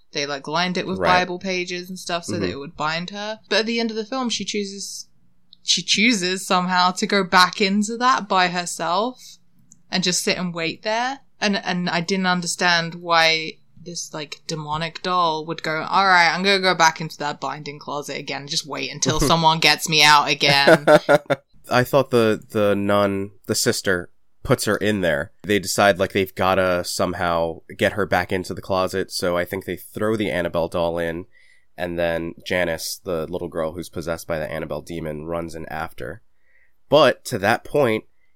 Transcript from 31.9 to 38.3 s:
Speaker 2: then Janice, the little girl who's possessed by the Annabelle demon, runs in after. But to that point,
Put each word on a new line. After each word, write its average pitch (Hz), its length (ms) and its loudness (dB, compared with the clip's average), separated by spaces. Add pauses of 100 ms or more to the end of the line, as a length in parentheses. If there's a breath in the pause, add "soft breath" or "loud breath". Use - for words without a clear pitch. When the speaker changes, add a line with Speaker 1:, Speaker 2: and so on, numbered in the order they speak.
Speaker 2:
then 85 360 -2 (100)
Janice, 85 580 -4
the 82 260 -4
little 87 200 -8
girl 80 240 -4
who's 85 160 -12
possessed 82 380 -8
by 82 120 -4
the 78 120 -6
Annabelle 76 320 -8
demon, 78 440 -8
runs 85 280 -8
in 80 120 -10
after. 78 540 -10 (720)
But 139 360 4
to 117 120 -6
that 101 260 0
point, 120 400 0 (320)